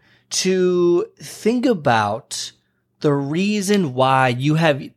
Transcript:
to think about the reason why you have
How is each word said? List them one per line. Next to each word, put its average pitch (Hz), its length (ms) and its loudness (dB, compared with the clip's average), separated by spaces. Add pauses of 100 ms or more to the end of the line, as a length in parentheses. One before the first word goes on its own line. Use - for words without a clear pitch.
(280)
to 180 800 0 (100)
think 233 480 -4
about 117 880 -2 (480)
the 147 120 2
reason 180 800 0
why 131 340 2
you 135 260 0
have 156 260 2 (160)